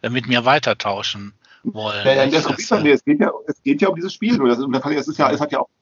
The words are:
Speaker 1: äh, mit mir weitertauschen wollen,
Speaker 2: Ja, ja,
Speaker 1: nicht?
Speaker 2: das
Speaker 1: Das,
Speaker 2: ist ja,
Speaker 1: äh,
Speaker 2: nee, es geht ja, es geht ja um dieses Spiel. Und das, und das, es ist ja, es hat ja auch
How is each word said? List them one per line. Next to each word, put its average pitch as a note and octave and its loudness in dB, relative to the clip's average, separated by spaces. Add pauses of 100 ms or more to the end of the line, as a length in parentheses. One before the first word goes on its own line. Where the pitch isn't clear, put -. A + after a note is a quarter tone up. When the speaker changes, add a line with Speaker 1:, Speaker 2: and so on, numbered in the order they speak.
Speaker 1:
äh, A2+ -4
mit A#2+ -4
mir A#2+ 0
weitertauschen G#2 0 (300)
wollen, G#2 -6
Speaker 2:
Ja, C3+ 6
ja, C3+ 4
Speaker 1:
nicht? C#3 0
Speaker 2:
das D3+ 2
Speaker 1:
Das, C#3 -2
Speaker 2:
ist - -4
ja, E3 2
Speaker 1:
äh, D3+ 0
Speaker 2:
nee, D3 4
es C3 4
geht D3 2
ja, - 2 (140)
es - -8
geht - 0
ja G3 4
um F#3 -2
dieses F3 -8
Spiel. A3 0
Und B2+ 4
das, A#2+ 2
und C3+ -4
das, B2+ -2
es D3 -2
ist D3+ -8
ja, C#3 4
es - -2
hat D3 -4
ja - -4
auch - -4 (120)